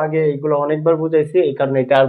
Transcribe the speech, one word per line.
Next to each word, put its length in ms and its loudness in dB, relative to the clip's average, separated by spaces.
আগে 180 -2
এগুলো 220 -2
অনেকবার 360 0
বুঝাইছি, 360 0
এই 100 -4
কারণে 240 -2
এটা 160 2
আর 100 4